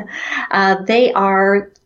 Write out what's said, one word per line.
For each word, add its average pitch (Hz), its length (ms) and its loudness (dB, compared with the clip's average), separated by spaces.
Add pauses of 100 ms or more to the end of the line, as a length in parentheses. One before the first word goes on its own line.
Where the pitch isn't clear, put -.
(120)
<laughs> - 380 -8
uh, 190 360 2
they 233 260 2
are 196 580 2 (160)